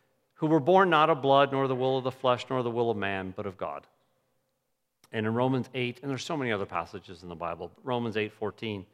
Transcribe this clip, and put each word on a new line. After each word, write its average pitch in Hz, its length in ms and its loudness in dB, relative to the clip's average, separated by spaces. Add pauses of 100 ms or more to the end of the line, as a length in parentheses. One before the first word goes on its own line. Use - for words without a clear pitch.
(340)
who 160 120 -4
were 156 140 4
born 185 280 6
not 156 220 6
of 147 100 0
blood, 139 320 6
nor 135 160 0
the 131 80 -2
will 131 220 0
of 123 60 -4
the 131 60 -2
flesh, 123 380 0
nor 131 140 0
the 120 80 -2
will 117 200 0
of 107 60 -2
man, 98 400 -4
but 101 100 -8
of 92 120 -8
God." 73 280 -8 (1300)
And 110 140 -2
in 113 80 -2
Romans 127 400 0
eight, 123 260 -6
and 139 100 -8
there's 127 140 -6
so 165 120 -6
many 127 140 -2
other 98 160 -2
passages 87 560 -8
in 90 60 -14
the 87 80 -12
Bible, 85 380 -8
but - 120 -20
Romans 117 300 -4
eight 107 160 -2
fourteen, 104 600 -8